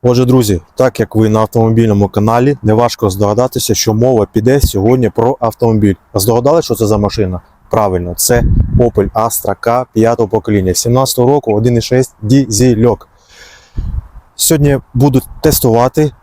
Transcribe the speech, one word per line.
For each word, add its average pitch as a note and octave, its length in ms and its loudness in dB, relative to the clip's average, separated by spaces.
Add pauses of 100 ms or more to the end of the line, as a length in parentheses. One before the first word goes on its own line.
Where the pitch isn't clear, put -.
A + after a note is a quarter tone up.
Отже, B2 220 2
друзі, A#2 360 2 (140)
так B2+ 260 -2
як A2 160 -4
ви G#2+ 120 2
на G#2+ 120 2
автомобільному A2 680 0
каналі, A#2+ 540 0
неважко A2 480 0
здогадатися, G#2 640 -2
що A2 200 -2
мова A2+ 380 2
піде B2+ 280 2
сьогодні A#2+ 500 0
про A#2 300 -2
автомобіль. A2 540 0 (180)
А G#2+ 60 -2
здогадали, A#2+ 440 0
що - 120 -4
це G#2+ 120 -2
за G#2 120 0
машина? F#2+ 420 -4 (300)
Правильно, F#2 460 -2
це A#2+ 260 0 (360)
Opel A2+ 340 0
Astra A2 500 -4
K A#2+ 300 -2
п'ятого A2+ 360 0
покоління, G2 460 -2
сімнадцятого B2 540 0
року, C#3 260 0
один A#2 220 0
і A2+ 40 2
шість B2+ 420 -2
дізельок. A#2 840 0 (1300)
Сьогодні C#3+ 440 0 (160)
буду B2+ 260 2 (220)
тестувати C3 680 0 (100)